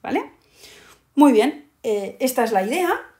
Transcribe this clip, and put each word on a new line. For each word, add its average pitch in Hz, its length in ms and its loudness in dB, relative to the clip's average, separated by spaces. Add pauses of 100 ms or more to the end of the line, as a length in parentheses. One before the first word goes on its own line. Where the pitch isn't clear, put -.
¿vale? - 300 -6 (840)
Muy 196 180 6
bien, 240 360 0 (140)
eh, 202 380 -6
esta 254 240 -2
es 220 80 -4
la 190 120 0
idea. 349 340 -2 (220)